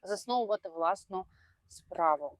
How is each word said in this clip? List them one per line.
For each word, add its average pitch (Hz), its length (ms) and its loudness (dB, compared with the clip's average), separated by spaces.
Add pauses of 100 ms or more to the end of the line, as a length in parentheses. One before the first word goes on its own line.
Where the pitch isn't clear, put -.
засновувати 208 640 -2
власну 175 560 -2 (440)
справу. 151 720 0